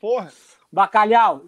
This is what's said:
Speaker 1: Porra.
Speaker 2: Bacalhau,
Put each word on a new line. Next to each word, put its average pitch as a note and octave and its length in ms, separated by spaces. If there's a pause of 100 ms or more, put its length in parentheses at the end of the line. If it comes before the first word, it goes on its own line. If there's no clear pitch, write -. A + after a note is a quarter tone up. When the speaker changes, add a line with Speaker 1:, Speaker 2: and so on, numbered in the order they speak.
Speaker 1:
Porra. G#3 320 (400)
Speaker 2:
Bacalhau, G#3+ 760